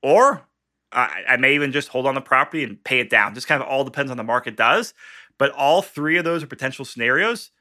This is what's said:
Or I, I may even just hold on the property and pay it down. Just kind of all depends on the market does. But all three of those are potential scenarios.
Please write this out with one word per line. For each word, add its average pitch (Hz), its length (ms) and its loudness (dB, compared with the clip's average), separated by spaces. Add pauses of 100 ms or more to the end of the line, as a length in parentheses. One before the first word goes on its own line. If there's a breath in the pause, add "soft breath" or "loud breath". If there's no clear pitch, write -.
Or 202 400 4 (480)
I, 98 380 -2
I 127 80 4
may 135 180 4
even 147 160 0
just 143 180 -4
hold 127 180 -2
on 135 80 0
the 135 60 -4
property 139 440 0
and 107 180 -12
pay 131 160 0
it 120 120 -2
down. 104 240 2
Just 123 120 -12
kind 143 160 0
of 107 60 -8
all 135 160 0
depends 135 260 -6
on 123 60 -8
the 117 80 -8
market 117 320 -2
does. 139 380 2 (420 loud breath)
But 139 160 0
all 147 300 2
three 156 340 -4
of 175 80 0
those 165 180 -2
are 143 60 -14
potential 131 360 -8
scenarios. 147 680 -2 (100)